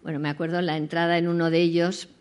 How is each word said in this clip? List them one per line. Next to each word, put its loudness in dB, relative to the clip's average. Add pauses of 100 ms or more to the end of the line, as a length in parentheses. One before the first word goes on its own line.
Bueno, -6
me -2
acuerdo -2
la -2
entrada 0
en 2
uno 2
de 2
ellos 0 (140)